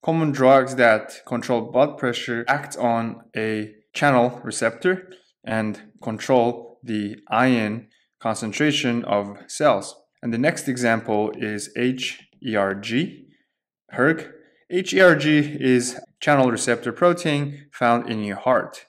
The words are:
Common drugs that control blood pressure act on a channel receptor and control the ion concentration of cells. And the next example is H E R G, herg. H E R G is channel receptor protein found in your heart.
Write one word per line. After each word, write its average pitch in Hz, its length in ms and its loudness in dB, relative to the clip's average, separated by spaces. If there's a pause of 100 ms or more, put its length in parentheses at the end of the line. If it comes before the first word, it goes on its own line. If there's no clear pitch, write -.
Common 160 300 0
drugs 131 440 4
that 113 500 2
control 117 440 -4
blood 147 280 2
pressure 120 500 -4
act 143 300 -4
on 117 440 -2 (140)
a 110 380 -4 (180)
channel 123 500 2
receptor 131 680 -2 (320)
and 110 480 -6 (100)
control 117 800 -2
the 107 360 -8 (100)
ion 113 600 0 (300)
concentration 120 880 -2
of 101 420 -4
cells. 123 480 0 (280)
And 117 100 -4
the 113 60 -2
next 143 300 -2
example 113 680 0
is 104 400 -6
H 127 540 -4 (120)
E 110 140 -4
R 98 180 0
G, 113 520 -6 (680)
herg. 156 400 -2 (380)
H 185 240 -4
E 190 60 4
R 180 140 8
G 147 460 2
is 127 400 2 (200)
channel 135 300 4
receptor 117 420 -2
protein 147 800 0
found 120 400 0
in 107 140 -4
your 101 120 -6
heart. - 520 -2